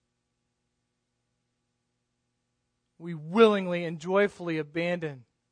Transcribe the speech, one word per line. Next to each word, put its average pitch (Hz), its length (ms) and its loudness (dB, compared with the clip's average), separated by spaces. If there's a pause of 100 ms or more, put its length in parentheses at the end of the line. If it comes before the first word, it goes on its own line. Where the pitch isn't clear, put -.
(3000)
We 170 160 -10
willingly 180 680 2
and 165 140 -6
joyfully 180 600 0
abandon 156 640 -6 (280)